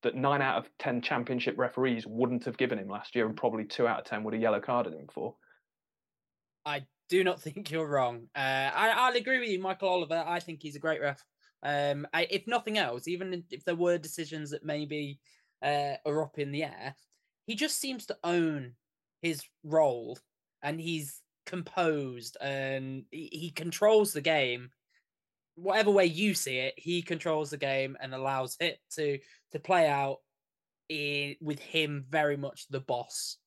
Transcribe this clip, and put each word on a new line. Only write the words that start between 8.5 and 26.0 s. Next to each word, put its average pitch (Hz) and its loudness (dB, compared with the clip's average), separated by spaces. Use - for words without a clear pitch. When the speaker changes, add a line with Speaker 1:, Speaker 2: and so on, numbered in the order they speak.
Speaker 2:
I, 214 4
I'll 240 4
agree 254 2
with 240 -4
you, 190 0
Michael 190 0
Oliver. 165 2
I 175 -2
think 160 -12
he's 147 -10
a 143 -12
great 156 0
ref. 139 -2
Um, 143 0
I, 170 2
if 190 -2
nothing 226 0
else, 123 -2
even 180 -4
if - -12
there 175 2
were 175 4
decisions 151 -8
that 151 -8
maybe, 151 -4
uh, 143 0
are 151 0
up 147 -8
in 139 -2
the 147 -2
air, 135 -10
he 233 -4
just 294 -2
seems 262 -6
to - -6
own 160 0
his 165 -2
role, 131 2
and 156 -4
he's 160 -4
composed, 151 -2
and 135 -4
he, 156 -12
he 160 -8
controls 208 4
the 151 -2
game. 127 2
Whatever 202 4
way 196 8